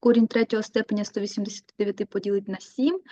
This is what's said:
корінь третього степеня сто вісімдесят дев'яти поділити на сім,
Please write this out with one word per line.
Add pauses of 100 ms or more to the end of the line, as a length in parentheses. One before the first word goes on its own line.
корінь
третього
степеня
сто
вісімдесят (140)
дев'яти
поділити
на
сім, (120)